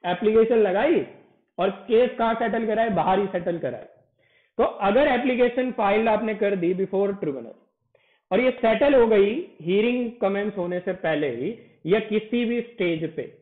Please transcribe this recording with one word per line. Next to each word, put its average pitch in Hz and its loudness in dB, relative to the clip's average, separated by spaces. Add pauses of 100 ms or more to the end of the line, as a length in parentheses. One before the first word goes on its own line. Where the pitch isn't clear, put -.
Application 220 2
लगाई 208 2 (520)
और 190 0
केस 226 2
कहाँ 226 0
settle 226 -2
करा 220 0
है, 226 0
बाहर 185 2
ही 202 0
settle 175 -4
करा 127 -6
है। - -18 (680)
तो 233 4
अगर 226 2
application 254 0
file 214 0
आपने 220 0
कर 202 -2
दी 180 0
before 190 -2
tribunal 135 -8 (800)
और 196 2
ये 254 2
settle 247 2
हो 240 6
गई, 220 2
hearing 226 0
commence 202 -2
होने 175 -4
से 185 -6
पहले 156 -2
ही 131 -6 (280)
या 202 2
किसी 214 -2
भी 233 -2
stage 165 -4
पे 143 -8 (200)